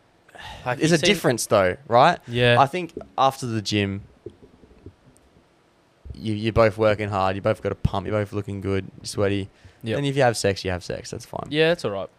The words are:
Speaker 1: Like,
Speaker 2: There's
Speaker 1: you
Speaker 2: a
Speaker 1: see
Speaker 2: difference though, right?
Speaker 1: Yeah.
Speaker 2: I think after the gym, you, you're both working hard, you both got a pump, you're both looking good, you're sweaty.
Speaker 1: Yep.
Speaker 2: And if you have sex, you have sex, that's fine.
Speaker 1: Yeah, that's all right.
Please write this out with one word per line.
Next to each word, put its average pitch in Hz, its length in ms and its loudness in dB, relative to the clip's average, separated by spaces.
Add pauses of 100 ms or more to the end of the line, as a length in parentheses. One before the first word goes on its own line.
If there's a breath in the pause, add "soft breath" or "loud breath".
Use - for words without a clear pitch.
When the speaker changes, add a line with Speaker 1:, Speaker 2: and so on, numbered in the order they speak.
(680 loud breath)
Speaker 1:
Like, 123 120 -2
Speaker 2:
There's 156 120 2
Speaker 1:
you 175 60 6
Speaker 2:
a - 20 0
Speaker 1:
see 175 80 0
Speaker 2:
difference 160 400 0
though, 98 300 2 (120)
right? 135 300 4 (100)
Speaker 1:
Yeah. 120 300 2
Speaker 2:
I 135 80 6
think 175 260 -6 (240)
after 131 300 0
the 110 160 -4
gym, 101 400 -2 (2000)
you, 107 200 -4
you're 107 180 -2
both 110 240 4
working 107 320 2
hard, 95 280 0
you 98 60 -6
both 107 200 0
got 98 100 -4
a - 40 -6
pump, 95 300 -2
you're 107 120 0
both 101 140 -4
looking 101 280 -6
good, 98 380 -2
you're - 80 -18
sweaty. 98 420 -2 (340 soft breath)
Speaker 1:
Yep. 110 160 -4
Speaker 2:
And 143 80 -2
if 139 100 -2
you 139 60 4
have 120 140 4
sex, - 280 0
you 92 60 -2
have 90 140 -6
sex, - 260 -10
that's 98 140 -12
fine. - 240 -10
Speaker 1:
Yeah, 156 200 2
that's 170 180 -2
all 110 60 -4
right. 95 160 -8 (100)